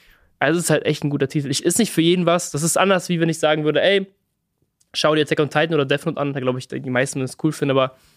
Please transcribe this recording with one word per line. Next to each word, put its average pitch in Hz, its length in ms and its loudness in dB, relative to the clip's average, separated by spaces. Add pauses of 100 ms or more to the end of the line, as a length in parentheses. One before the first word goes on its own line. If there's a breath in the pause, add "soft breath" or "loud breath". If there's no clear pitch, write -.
(380 soft breath)
Also 151 200 2
es 170 60 -2
ist - 60 0
halt 151 160 2
echt 151 180 -2
ein 143 60 0
guter 139 180 -2
Titel. 139 220 -4
Ich, - 140 -4
ist 170 140 0
nicht 220 140 0
für - 80 0
jeden 170 260 2
was. 170 240 0
Das 147 120 -4
ist 165 160 0
anders, 185 320 2
wie 170 100 0
wenn 165 80 2
ich 160 100 -2
sagen 156 260 0
würde, 151 180 2
„Ey, 95 240 2 (880)
schau 156 200 2
dir 156 80 2
Attack 147 160 -2
on 147 120 0
Titan 160 240 0
oder 143 100 2
Death 143 220 -2
Note 156 120 -4
an.“ 143 140 -2
Da 139 80 -4
glaub 127 160 -2
ich, 127 100 -10
die 131 140 -8 (100)
meisten 131 300 -2
würden 131 60 -4
es - 180 -10
cool 156 80 2
finden, 143 200 -2
aber 131 240 2 (200 soft breath)